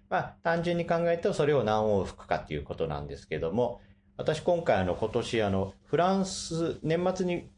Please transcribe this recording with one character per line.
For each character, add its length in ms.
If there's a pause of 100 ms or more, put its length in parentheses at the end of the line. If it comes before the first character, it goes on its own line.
ま 80
あ、 240
単 220
純 140
に 100
考 80 (140)
え 80
る 40
と 120
そ 120
れ 80
を 100
何 200
往 220
復 220
か 100
っ 100
て 80
い 20
う 60
こ 100
と 140
な 140
ん 60
で 80
す 120
け 100
ど 140
も、 300 (340)
私 260
今 220
回 140
あ 80
の、 80
今 180
年 300
あ 80
の、 240 (120)
フ 120
ラ 180
ン 120
ス、 560
年 320
末 100
に、 320